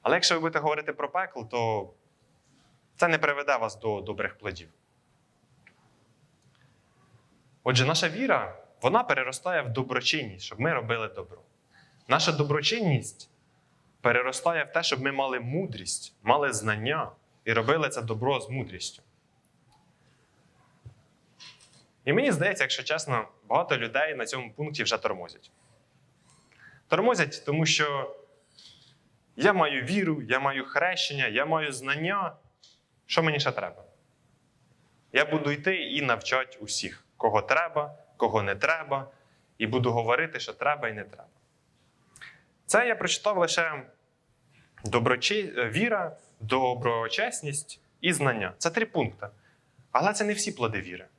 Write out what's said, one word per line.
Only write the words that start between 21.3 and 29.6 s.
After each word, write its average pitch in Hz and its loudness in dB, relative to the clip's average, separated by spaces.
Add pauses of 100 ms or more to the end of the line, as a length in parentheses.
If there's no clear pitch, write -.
І 139 2
мені 254 4
здається, 175 2
якщо 127 -4
чесно, 139 -2 (200)
багато 139 2
людей 131 -2
на 120 -6
цьому 123 -8
пункті 147 -4
вже 110 2
тормозять. 90 -6 (1400)
Тормозять, 175 2
тому 156 2
що 143 0 (1200)
я 170 6
маю 147 2